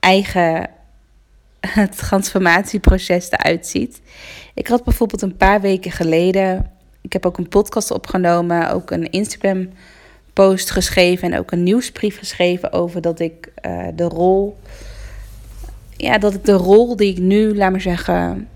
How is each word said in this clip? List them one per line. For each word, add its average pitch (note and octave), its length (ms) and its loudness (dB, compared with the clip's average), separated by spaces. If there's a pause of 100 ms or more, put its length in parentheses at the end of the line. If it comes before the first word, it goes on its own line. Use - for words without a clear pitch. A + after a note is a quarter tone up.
eigen F#3 680 2 (880)
<laughs> G3+ 360 0
transformatieproces F#3 1300 0
eruit E3 360 -2
ziet. - 340 -6 (540)
Ik - 120 -8
had A#3+ 180 0
bijvoorbeeld G#3+ 380 0
een F#3 140 -4
paar G3+ 240 4
weken F#3+ 300 -2
geleden, F#3 800 0 (300)
ik - 120 -14
heb F#3 140 -2
ook F3+ 120 -2
een F3 100 -6
podcast G3+ 420 0
opgenomen, F3 800 0
ook F#3 200 -4
een E3+ 200 -4
Instagram F#3+ 580 -4 (640)
post F#3+ 380 4
geschreven F3+ 640 2
en - 60 0
ook - 120 -6
een F3 120 0
nieuwsbrief G#3 560 0
geschreven - 540 -2
over F3 280 -2
dat E3 200 -2
ik, E3 340 -8
eh, - 400 -8
de E3 100 -2
rol, F#3 520 0 (1400)
ja, - 220 0
dat G3+ 160 2
ik F#3+ 100 -10
de G#3 80 4
rol G3+ 440 6
die G3+ 140 2
ik F3+ 80 -6
nu, G#3 380 2
laat F#3+ 140 2
maar F#3+ 100 -2
zeggen F3+ 760 -2